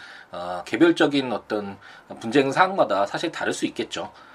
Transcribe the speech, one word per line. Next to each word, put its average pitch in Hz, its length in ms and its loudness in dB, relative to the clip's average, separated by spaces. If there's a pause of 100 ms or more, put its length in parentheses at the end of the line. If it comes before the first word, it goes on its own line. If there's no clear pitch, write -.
(320)
어, 87 340 -8
개별적인 143 680 4
어떤 101 440 -6 (440)
분쟁 135 320 2
사항마다 160 520 2
사실 - 260 -4
다를 - 200 -6
수 - 140 -6
있겠죠. - 480 -8 (220)